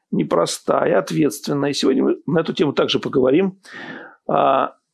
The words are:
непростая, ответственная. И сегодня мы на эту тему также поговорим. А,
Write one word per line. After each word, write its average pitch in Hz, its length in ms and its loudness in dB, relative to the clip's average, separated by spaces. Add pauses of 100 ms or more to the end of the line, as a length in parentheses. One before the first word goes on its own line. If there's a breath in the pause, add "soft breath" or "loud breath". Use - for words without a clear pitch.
непростая, - 880 -2
ответственная. 151 720 -2
И 143 40 -4
сегодня 131 300 0
мы - 220 0
на 170 140 0
эту 165 140 -2
тему 151 200 0
также 151 240 0
поговорим. 139 640 2 (680 loud breath)
А, 143 500 2 (160)